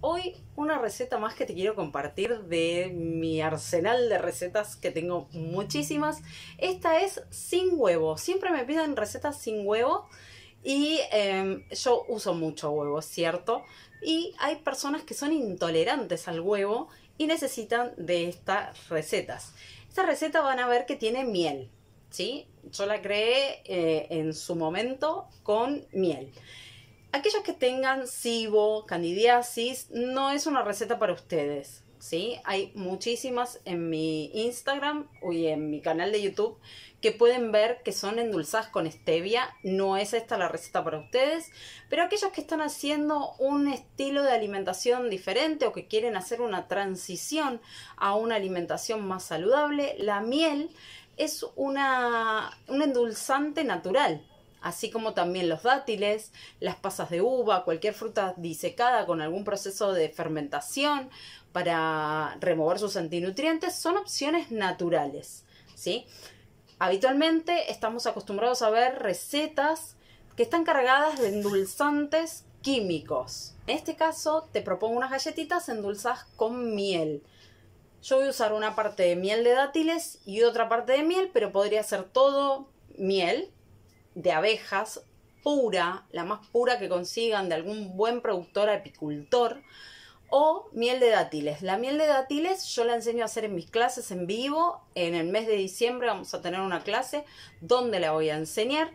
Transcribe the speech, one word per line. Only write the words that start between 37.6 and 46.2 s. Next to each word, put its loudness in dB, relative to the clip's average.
que -4
son -4
endulzadas -2
con -2
stevia. 0
No 2
es 0
esta -2
la 0
receta -4
para -4
ustedes, 0
pero 2
aquellos 0
que -6
están -4
haciendo -2
un 2
estilo -2
de 6
alimentación 0
diferente 0
o 2
que -10
quieren 0
hacer -4